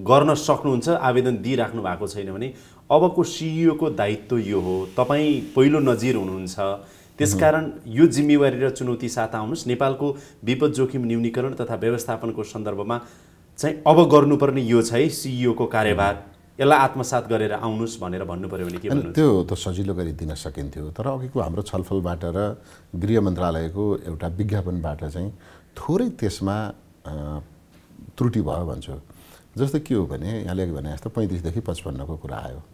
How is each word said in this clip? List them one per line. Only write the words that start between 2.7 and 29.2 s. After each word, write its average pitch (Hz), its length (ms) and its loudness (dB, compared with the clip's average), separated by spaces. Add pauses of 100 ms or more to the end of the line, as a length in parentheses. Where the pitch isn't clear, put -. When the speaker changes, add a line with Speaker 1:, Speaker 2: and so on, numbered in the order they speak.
Speaker 1:
अबको 175 340 4
सिइओको 160 680 0
दायित्व 107 480 -2
यो 101 220 0
हो, 92 360 -2
तपाईँ 143 440 2
पहिलो 147 400 4
नजिर 123 360 2
हुनुहुन्छ, 95 400 -6 (600)
त्यसकारण 156 520 2 (160)
यो 123 200 6
जिम्मेवारी 143 540 4
र 131 100 2
चुनौती 123 380 -4
साथ 113 260 -2
आउनुहोस्। 110 320 -4
नेपालको 135 500 0 (280)
विपद 131 280 2
जोखिम 131 320 0
न्यूनीकरण 117 500 -2
तथा 117 200 -6
व्यवस्थापनको 113 680 -2
सन्दर्भमा 104 580 -6 (580)
चाहिँ 156 180 -2 (100)
अब 156 220 10
गर्नुपर्ने 143 540 6
यो 117 200 4
छ 113 100 -2
है 135 160 4
सिइओको 123 580 0
कार्यभार। 101 680 0 (260)
यसलाई 139 180 6
आत्मसात 127 500 0
गरेर 107 240 0
आउनुस् 110 480 -4
भनेर 92 240 -6
भन्नु 87 240 -8
पर्यो 90 180 -6
भने 87 120 -6
के 104 100 -6
Speaker 2:
अनि 139 120 2
Speaker 1:
भन्नुहुन्छ? - 140 -6
Speaker 2:
त्यो 127 280 6
त 90 120 -2
सजिलो 95 400 -4
गरी 85 180 -4
दिन 78 220 -6
सकिन्थ्यो, 76 560 -10
तर - 160 -8
अघिको 131 340 -4
हाम्रो 87 220 -4
छलफलबाट 87 600 -4
र 101 380 -4 (340)
गृह 104 240 2
मन्त्रालयको 90 760 -2
एउटा 82 320 -8
विज्ञापनबाट 90 760 -4
चाहिँ 87 260 -8 (460)
थोरै 220 320 -2
त्यसमा, 104 640 -4 (340)
अ, 76 320 -8 (800)
त्रुटि 110 220 0
भयो 85 260 -2
भन्छु। - 260 -8 (680)